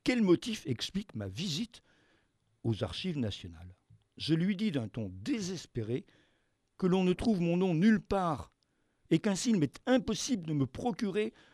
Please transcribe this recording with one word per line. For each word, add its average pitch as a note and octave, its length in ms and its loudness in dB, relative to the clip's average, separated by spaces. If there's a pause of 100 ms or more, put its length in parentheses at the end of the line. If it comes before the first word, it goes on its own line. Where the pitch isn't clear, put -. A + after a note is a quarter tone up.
quel B3 180 2
motif F#3+ 440 4
explique - 480 -4
ma G2+ 140 -6
visite D#3 540 -6 (800)
aux A2+ 200 -2
archives D3 360 -6
nationales. F2+ 560 -8 (420)
Je G#2 160 -4
lui F3+ 240 2
dis G#3+ 140 0
d'un A#2+ 180 -2
ton G#2 280 -6
désespéré C3+ 920 -6 (720)
que F#3+ 80 2
l'on F#3 180 4
ne F3+ 80 4
trouve G3+ 280 2
mon F3 180 2
nom F3+ 160 2
nulle G3+ 260 6
part E3+ 520 -2 (580)
et D#3+ 80 6
qu'ainsi G#3 320 0
il G#3+ 80 4
m'est C#3+ 280 0
impossible A3 600 0
de D#3+ 80 -2
me C3+ 120 2
procurer G#3+ 680 -4 (200)